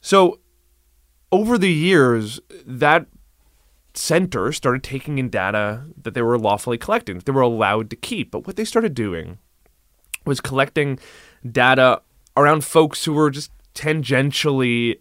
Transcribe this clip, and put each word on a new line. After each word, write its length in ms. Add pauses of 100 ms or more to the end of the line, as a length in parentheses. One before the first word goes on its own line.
So 380 (920)
over 280
the 120
years, 680 (260)
that 400 (880)
center 580
started 300
taking 380
in 100
data 540 (180)
that 140
they 80
were 160
lawfully 400
collecting, 380
that 100
they 40
were 100
allowed 500
to 40
keep. 360
But 160
what 80
they 100
started 300
doing 420 (880)
was 160
collecting 580 (500)
data 520 (340)
around 300
folks 400
who 80
were 160
just 200 (240)
tangentially 1300